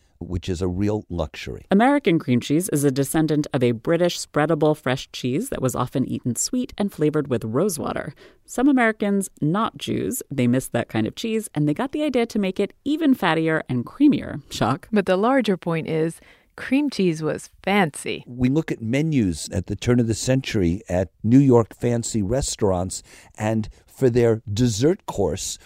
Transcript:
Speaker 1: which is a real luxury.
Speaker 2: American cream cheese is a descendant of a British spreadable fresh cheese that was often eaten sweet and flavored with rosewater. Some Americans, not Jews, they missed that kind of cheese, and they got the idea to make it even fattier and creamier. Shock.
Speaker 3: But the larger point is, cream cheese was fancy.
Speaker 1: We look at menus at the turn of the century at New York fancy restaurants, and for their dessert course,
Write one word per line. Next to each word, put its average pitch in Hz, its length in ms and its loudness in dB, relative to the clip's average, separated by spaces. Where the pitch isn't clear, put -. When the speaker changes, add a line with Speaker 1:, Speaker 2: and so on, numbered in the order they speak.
Speaker 1:
which 90 300 -8
is 87 120 -4
a 95 60 -2
real 104 420 -2
luxury. 80 600 -8
Speaker 2:
American 190 480 4
cream 123 220 0
cheese 160 300 -2
is 139 120 0
a 143 80 4
descendant 151 640 0
of 131 100 0
a 120 100 4
British 165 460 0
spreadable 151 580 0
fresh - 360 -4
cheese 143 380 -4
that - 120 -6
was 131 140 0
often 127 320 -2
eaten 120 260 -4
sweet - 420 -4
and 208 140 -2
flavored 151 380 -2
with 120 160 -2
rosewater. 151 720 -4
Some 254 200 -2
Americans, 220 640 2
not 196 380 -2
Jews, 120 520 -4
they 127 180 0
missed 127 240 0
that 117 160 -2
kind 110 180 -2
of - 80 -6
cheese, 220 400 -4
and 147 140 0
they 147 60 0
got 240 180 -6
the 302 100 -2
idea 254 240 0
to 233 120 -4
make 196 200 -2
it 202 140 -2
even 302 300 2
fattier 160 540 0
and 120 180 -2
creamier. - 640 2
Shock. - 400 -2
Speaker 3:
But 202 160 2
the 185 120 2
larger 226 380 2
point 165 320 -4
is, 160 320 -2
cream 285 340 0
cheese 165 320 0
was - 280 -4
fancy. 180 640 -2
Speaker 1:
We 127 220 0
look 156 220 0
at 151 100 -6
menus 120 680 0
at 92 160 -4
the 101 100 -6
turn 123 240 2
of 117 60 2
the 110 80 0
century 107 720 0
at 90 220 0
New 117 160 6
York 123 360 6
fancy 117 480 -2
restaurants, 95 800 -2
and 107 320 -2
for - 240 2
their 117 320 2
dessert 123 540 0
course, - 600 -4